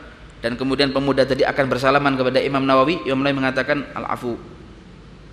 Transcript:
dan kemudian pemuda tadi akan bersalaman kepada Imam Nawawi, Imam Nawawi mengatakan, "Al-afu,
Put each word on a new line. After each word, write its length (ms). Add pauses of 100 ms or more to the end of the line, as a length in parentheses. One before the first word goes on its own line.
(460)
dan 80
kemudian 400
pemuda 320
tadi 160
akan 240
bersalaman 480
kepada 240
Imam 240
Nawawi, 480
Imam 160
Nawawi 140
mengatakan, 480 (100)
"Al-afu, 400 (960)